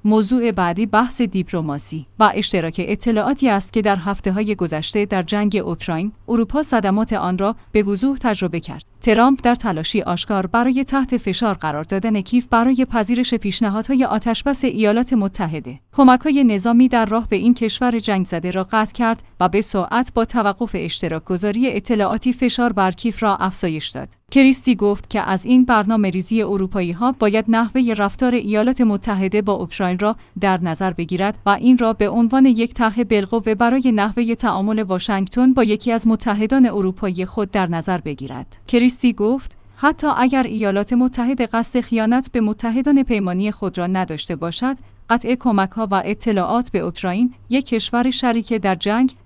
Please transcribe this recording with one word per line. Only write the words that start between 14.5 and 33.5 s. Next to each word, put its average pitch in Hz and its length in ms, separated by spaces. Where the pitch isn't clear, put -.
ایالات 226 480
متحده، 165 680
کمک‌های 269 520
نظامی 233 440
در 233 160
راه 220 240
به 208 80
این 226 180
کشور 233 440
جنگ 196 280
زده 175 240
را 190 220
قطع 220 200
کرد 226 300
و 180 80
به 202 140
سرعت 208 520
با 226 100
توقف 208 500
اشتراک 160 500
گذاری 208 480
اطلاعاتی 214 600
فشار 240 400
بر 190 180
کیف 214 320
را 202 140
افزایش 180 520
داد. 135 200
کریستی 262 440
گفت 202 360
که 208 100
از 190 240
این 254 200
برنامه 214 460
ریزی 190 320
اروپایی 190 500
ها 240 260
باید 220 300
نحوهٔ 226 460
رفتار 208 400
ایالات 220 460
متحده 208 640
با 202 100
اوکراین 180 460
را 208 180
در 190 220
نظر 185 280
بگیرد 175 560
و 202 40
این 240 280
را 226 140
به 208 160
عنوان 233 380
یک 233 280
طرح 226 300
بالقوه 208 500